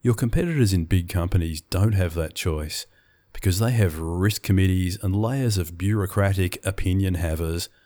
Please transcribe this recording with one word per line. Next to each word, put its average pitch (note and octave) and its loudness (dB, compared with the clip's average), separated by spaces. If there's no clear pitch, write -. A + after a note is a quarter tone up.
Your A#2+ 2
competitors C3+ 2
in E2+ 2
big F2 0
companies E2+ -2
don't G#2+ 0
have F2+ 0
that D#2+ -4
choice D2+ -6
because F#2 0
they A#2 2
have F2+ 2
risk F2 0
committees F#2 2
and F#2+ 0
layers A2+ 0
of E2+ -6
bureaucratic G2 0
opinion F#2+ 0
havers E2 -4